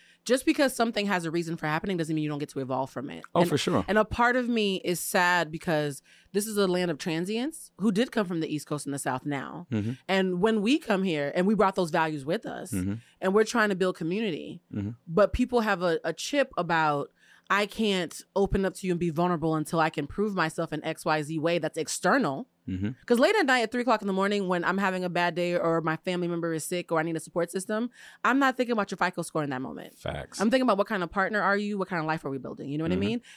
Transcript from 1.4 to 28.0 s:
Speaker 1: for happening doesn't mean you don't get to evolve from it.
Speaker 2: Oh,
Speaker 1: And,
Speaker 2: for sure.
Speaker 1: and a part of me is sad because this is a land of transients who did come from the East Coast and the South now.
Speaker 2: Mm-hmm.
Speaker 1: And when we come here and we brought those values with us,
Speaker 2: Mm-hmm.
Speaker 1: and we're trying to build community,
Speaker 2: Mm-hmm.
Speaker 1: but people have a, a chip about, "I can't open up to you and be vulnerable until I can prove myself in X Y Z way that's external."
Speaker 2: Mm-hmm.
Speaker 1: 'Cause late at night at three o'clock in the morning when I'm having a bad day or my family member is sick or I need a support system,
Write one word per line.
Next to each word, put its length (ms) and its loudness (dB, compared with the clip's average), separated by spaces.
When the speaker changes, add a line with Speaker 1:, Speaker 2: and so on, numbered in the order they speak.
Speaker 1:
for 100 -4
happening 300 -2
doesn't 180 -2
mean 80 0
you 60 -2
don't 100 -4
get 100 -6
to 100 -6
evolve 300 -2
from 220 -8
it. 120 -12
Speaker 2:
Oh, 60 6
Speaker 1:
And, 80 4
Speaker 2:
for 100 2
sure. 280 2
Speaker 1:
and 120 4
a 60 4
part 300 2
of 140 0
me 340 0
is 160 -2
sad 520 2
because 500 -2
this 140 0
is 100 -4
a 100 4
land 220 2
of 80 -2
transients 800 -4
who 140 2
did 200 0
come 140 0
from 140 -4
the 120 -2
East 140 -4
Coast 220 -6
and 80 -4
the 40 -6
South 280 -2
now. 440 -6
Speaker 2:
Mm-hmm. 200 0
Speaker 1:
And 340 2
when 220 2
we 160 2
come 240 0
here 320 0
and 100 2
we 80 4
brought 220 4
those 160 0
values 340 0
with 220 -2
us, 240 -10
Speaker 2:
Mm-hmm. 220 0
Speaker 1:
and 140 2
we're 80 6
trying 260 2
to 60 0
build 200 0
community, 640 -4
Speaker 2:
Mm-hmm. 160 -4
Speaker 1:
but 260 2
people 280 2
have 220 0
a, 200 2
a 100 -2
chip 440 -2
about, 540 2
"I 200 2
can't 520 0
open 300 2
up 100 -2
to 120 -6
you 60 2
and 60 0
be 120 0
vulnerable 440 0
until 240 0
I 120 4
can 160 -4
prove 260 -2
myself 400 -2
in 100 -6
X 220 -6
Y 160 2
Z 160 -4
way 220 2
that's 180 -4
external." 680 0
Speaker 2:
Mm-hmm. 220 -2
Speaker 1:
'Cause 140 4
late 160 4
at 100 4
night 160 4
at 100 -2
three 100 -2
o'clock 200 2
in 60 -4
the 60 0
morning 340 0
when 160 0
I'm 160 0
having 240 0
a 60 -2
bad 260 0
day 200 0
or 260 2
my 160 0
family 300 -2
member 240 -2
is 140 -2
sick 260 -4
or 80 2
I 40 2
need 120 -2
a 40 -4
support 320 -4
system, 400 -4